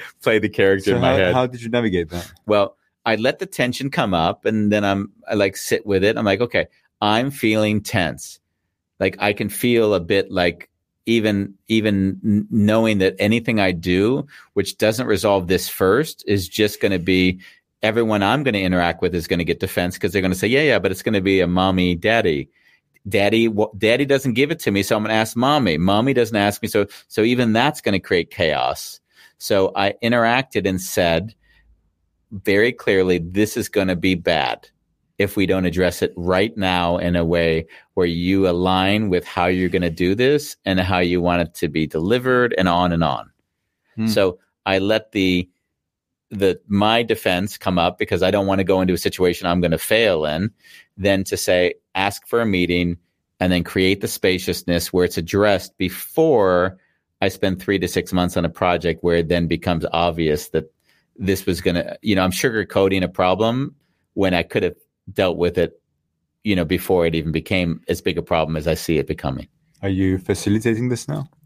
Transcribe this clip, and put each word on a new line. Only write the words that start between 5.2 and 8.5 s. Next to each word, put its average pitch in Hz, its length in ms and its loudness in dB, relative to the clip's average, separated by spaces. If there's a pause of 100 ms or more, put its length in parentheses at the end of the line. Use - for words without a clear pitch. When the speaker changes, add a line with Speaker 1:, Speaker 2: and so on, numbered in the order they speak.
Speaker 1:
I, 107 60 -4
like, 98 220 0
sit - 300 -4
with 95 180 2
it. 113 140 2
I'm 113 60 -2
like, 98 160 2
"Okay, 117 260 -2 (340)
I'm 113 300 2
feeling 107 520 0
tense." - 580 -4 (580)